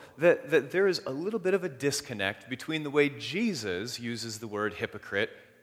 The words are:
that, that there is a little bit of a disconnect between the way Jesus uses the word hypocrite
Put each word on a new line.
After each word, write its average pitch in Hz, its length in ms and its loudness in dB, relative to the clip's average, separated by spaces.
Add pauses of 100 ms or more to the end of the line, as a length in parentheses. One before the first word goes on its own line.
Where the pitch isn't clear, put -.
(180)
that, 151 320 6
that 143 200 4
there 190 160 4
is 185 200 2
a 135 40 -4
little 180 300 -2
bit 185 140 2
of 185 100 2
a 180 60 -2
disconnect 120 800 -2
between 156 320 -4
the 147 80 -4
way 147 180 6
Jesus 120 920 -2
uses 117 400 -6
the 113 80 -10
word 104 280 0
hypocrite 107 560 -2 (320)